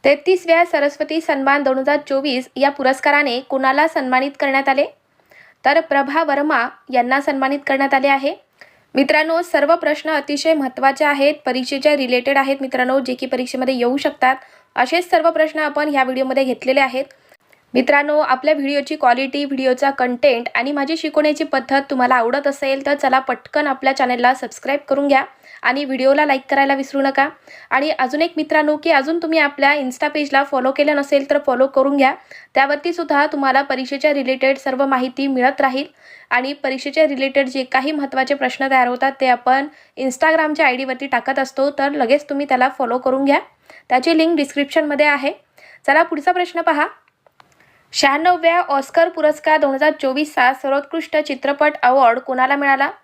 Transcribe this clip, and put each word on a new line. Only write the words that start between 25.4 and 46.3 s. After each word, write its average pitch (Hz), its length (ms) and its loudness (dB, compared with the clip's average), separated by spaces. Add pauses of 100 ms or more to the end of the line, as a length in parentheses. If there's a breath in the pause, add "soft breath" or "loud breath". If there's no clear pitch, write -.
आणि 269 240 -2
व्हिडिओला 269 400 2
लाईक 269 240 0
करायला 277 260 2
विसरू 269 260 -4
नका. 277 280 0 (400 loud breath)
आणि 277 200 0
अजून 277 320 -2
एक 339 160 -2
मित्रांनो, 302 400 0
की 311 120 -4
अजून 302 320 2
तुम्ही 320 180 0
आपल्या 285 360 2
Insta 269 320 -4
पेजला 294 360 0
फॉलो 269 280 -2
केलं 294 240 2
नसेल 285 340 0
तर 294 160 2
फॉलो 262 220 2
करून 277 300 2
घ्या. 269 180 4 (380 loud breath)
त्यावरती 294 400 0
सुद्धा 302 320 0
तुम्हाला 277 360 0
परीक्षेच्या 277 520 -2
रिलेटेड 262 440 0
सर्व 269 280 -2
माहिती 262 420 -2
मिळत 269 340 0
राहील 269 240 -2 (440 loud breath)
आणि 254 240 -2
परीक्षेच्या 285 540 -2
रिलेटेड 269 400 -2
जे 262 160 -6
काही 262 280 -2
महत्त्वाचे 269 440 -2
प्रश्न 269 360 -4
तयार 254 160 4
होतात 247 240 -2 (100)
ते 262 60 0
आपण 254 400 2 (300 soft breath)
Instagram-च्या 311 680 0
आयडीवरती 262 420 -2
टाकत 269 320 -2
असतो, 269 300 -2
तर 277 220 -2
लगेच 285 380 0
तुम्ही 285 200 -4
त्याला 254 200 2
फॉलो 247 280 -4
करून 269 280 0
घ्या. 285 140 4 (500 loud breath)
त्याची 262 280 2
लिंक 320 200 2
डिस्क्रिप्शनमध्ये 285 680 0
आहे. 285 260 0 (560 loud breath)
चला 302 160 4
पुढचा 330 280 -2